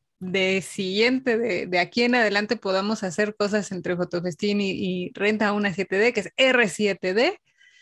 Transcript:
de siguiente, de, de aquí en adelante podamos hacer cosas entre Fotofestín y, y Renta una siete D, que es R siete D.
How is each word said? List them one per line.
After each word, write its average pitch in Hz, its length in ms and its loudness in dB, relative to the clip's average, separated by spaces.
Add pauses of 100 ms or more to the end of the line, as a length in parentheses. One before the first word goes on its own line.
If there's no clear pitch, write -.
(200)
de 185 420 0
siguiente, 226 760 0
de, 220 300 -2
de 180 120 0
aquí 180 240 0
en 240 120 2
adelante 214 420 2
podamos 196 460 -2
hacer 208 340 -2
cosas 202 360 0
entre 180 240 -4
Fotofestín 180 680 -2
y, 190 80 0
y 180 440 -4
Renta 208 380 0
una 202 220 -2
siete 190 240 -4
D, 233 160 2
que 214 60 0
es 180 160 -8
R 254 340 4
siete 196 420 -2
D. 277 260 2 (440)